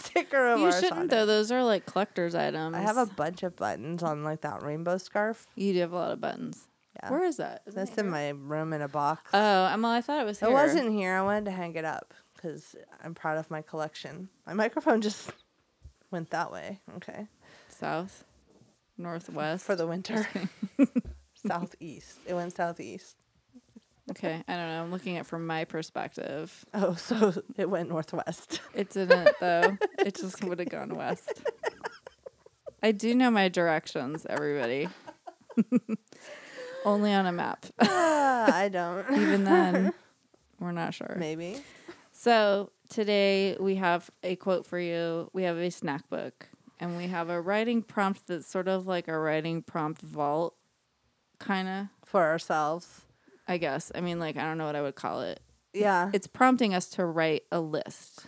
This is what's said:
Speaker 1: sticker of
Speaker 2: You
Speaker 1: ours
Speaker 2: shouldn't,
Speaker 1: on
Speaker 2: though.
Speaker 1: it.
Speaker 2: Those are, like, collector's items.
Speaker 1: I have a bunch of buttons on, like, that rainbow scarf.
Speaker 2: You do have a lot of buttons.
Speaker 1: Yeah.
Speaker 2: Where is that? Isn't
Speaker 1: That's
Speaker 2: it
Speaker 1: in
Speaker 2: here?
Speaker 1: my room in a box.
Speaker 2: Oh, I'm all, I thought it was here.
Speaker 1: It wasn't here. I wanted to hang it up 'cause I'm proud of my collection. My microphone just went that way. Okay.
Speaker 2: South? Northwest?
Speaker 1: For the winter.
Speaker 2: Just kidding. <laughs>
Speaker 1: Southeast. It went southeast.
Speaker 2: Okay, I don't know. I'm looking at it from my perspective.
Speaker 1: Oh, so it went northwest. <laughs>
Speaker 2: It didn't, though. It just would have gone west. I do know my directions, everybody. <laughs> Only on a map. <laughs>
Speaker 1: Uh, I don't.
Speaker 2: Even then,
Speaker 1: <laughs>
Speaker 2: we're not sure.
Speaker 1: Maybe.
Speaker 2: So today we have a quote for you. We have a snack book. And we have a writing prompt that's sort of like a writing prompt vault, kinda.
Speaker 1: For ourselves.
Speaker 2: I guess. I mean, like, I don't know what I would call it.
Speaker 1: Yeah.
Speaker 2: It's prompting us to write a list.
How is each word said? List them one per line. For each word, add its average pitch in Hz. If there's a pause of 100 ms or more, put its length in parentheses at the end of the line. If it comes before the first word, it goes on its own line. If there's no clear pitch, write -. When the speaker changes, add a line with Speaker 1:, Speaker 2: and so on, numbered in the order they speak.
Speaker 1:
sticker 277
of 233
Speaker 2:
You 311
Speaker 1:
ours 359
Speaker 2:
shouldn't, 339
Speaker 1:
on 349
Speaker 2:
though. 226
Speaker 1:
it. 208
Speaker 2:
Those 214
are, 254
like, 214
collector's 175
items. 156
Speaker 1:
I 180
have 214
a 247
bunch 180
of 180
buttons 113
on, 151
like, 156
that -
rainbow 165
scarf. 208
Speaker 2:
You 196
do 180
have 170
a -
lot 170
of -
buttons. - (340)
Speaker 1:
Yeah. -
Speaker 2:
Where 330
is 330
that? 127
Isn't 208
Speaker 1:
That's 190
Speaker 2:
it -
Speaker 1:
in 208
Speaker 2:
here? 185
Speaker 1:
my 147
room 151
in 151
a 143
box. 147
Speaker 2:
Oh, 196 (260)
I'm 214
all, 233
I 240
thought 294
it 247
was 208
here. 214
Speaker 1:
It 247
wasn't 285
here. 190
I 190
wanted 208
to 202
hang 170
it 160
up - (280)
'cause 151 (260)
I'm 170
proud 156
of 156
my 156
collection. 156 (180)
My -
microphone 220
just - (800)
went 165
that 165
way. 90 (160)
Okay. 208 (420)
Speaker 2:
South? 160 (720)
Northwest? 165
Speaker 1:
For 196
the 165
winter. 185
Speaker 2:
Just 214
kidding. 185 (680)
<laughs> -
Speaker 1:
Southeast. 170 (100)
It 180
went 175
southeast. - (960)
Speaker 2:
Okay, 165
I 185
don't 170
know. 160
I'm 170
looking 180
at -
it -
from 165
my 165
perspective. -
Speaker 1:
Oh, 190
so 214 (260)
it 185
went 170
northwest. -
<laughs> -
Speaker 2:
It 202
didn't, 180 (100)
though. 180 (220)
It 202
just 190
would 180
have 170
gone 160
west. 156 (1500)
I 214
do 220
know 254
my 196
directions, 160
everybody. 143 (640)
<laughs> 220 (1160)
Only 208
on 196
a 180
map. 160
<laughs> - (640)
Speaker 1:
Uh, 220
I 196
don't. 180
Speaker 2:
Even 208
then, 185 (320)
Speaker 1:
<laughs> -
Speaker 2:
we're 175
not 170
sure. -
Speaker 1:
Maybe. 165 (560)
Speaker 2:
So 208 (180)
today 196
we 190
have 175 (140)
a 180
quote 185
for 175
you. 170
We 185
have 170
a 175
snack 165
book. - (320)
And 175
we 175
have 175
a 175
writing 220
prompt 196
that's 175
sort 185
of 185
like 175
a 160
writing 156
prompt 160
vault, 156 (920)
kinda. 190 (160)
Speaker 1:
For 190
ourselves. 160 (440)
Speaker 2:
I -
guess. 156
I -
mean, 175
like, 160
I 120
don't 156
know 156
what 151
I 143
would 139
call -
it. 87 (320)
Speaker 1:
Yeah. 196
Speaker 2:
It's 190
prompting 254
us 180
to 185
write 160
a 170
list. -